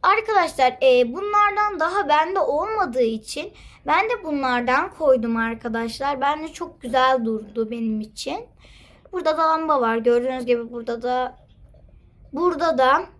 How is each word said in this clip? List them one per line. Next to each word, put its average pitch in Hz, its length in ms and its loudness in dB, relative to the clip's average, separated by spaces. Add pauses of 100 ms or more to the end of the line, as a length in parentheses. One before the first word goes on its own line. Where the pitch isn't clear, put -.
Arkadaşlar, 359 800 2
e, 247 320 4
bunlardan 415 640 0
daha 359 280 0
bende 370 320 2
olmadığı 311 640 0
için 226 500 -4 (340)
ben 330 180 2
de 440 200 -4
bunlardan 269 680 0
koydum 240 460 2
arkadaşlar. 226 840 -4
Bence 302 320 -2
çok - 300 -12
güzel 254 420 2
durdu 220 460 -4
benim 226 300 -4
için. 285 460 -10 (680)
Burada 311 260 -2
da 320 100 2
lamba 320 320 0
var. 226 160 0
Gördüğünüz 240 500 0
gibi 233 260 -2
burada 240 300 -8
da, 247 340 -2 (960)
burada 320 460 0
da 269 280 4 (140)